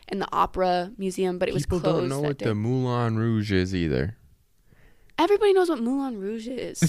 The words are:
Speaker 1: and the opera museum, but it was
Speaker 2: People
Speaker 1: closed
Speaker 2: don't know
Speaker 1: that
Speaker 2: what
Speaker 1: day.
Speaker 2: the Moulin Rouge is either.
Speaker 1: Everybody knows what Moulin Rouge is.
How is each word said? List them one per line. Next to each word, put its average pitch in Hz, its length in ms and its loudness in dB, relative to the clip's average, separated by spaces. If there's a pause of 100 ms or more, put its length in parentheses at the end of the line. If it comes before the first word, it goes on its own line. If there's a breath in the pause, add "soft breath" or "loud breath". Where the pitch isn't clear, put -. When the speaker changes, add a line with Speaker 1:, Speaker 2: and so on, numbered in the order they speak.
Speaker 1:
and 196 140 -6
the - 100 -6
opera 180 640 0
museum, 185 400 -2
but 180 120 -2
it - 40 -4
was 147 120 -2
Speaker 2:
People 180 160 0
Speaker 1:
closed 165 180 2
Speaker 2:
don't 175 100 -2
know 135 120 -2
Speaker 1:
that 147 80 0
Speaker 2:
what 139 100 -4
Speaker 1:
day. 101 60 -4
Speaker 2:
the 110 100 0
Moulin 120 600 0
Rouge 110 340 0
is 95 240 2
either. 82 400 0 (1000)
Speaker 1:
Everybody 403 380 4
knows 370 160 4
what 311 100 0
Moulin 254 400 -2
Rouge 220 280 -6
is. 240 420 -8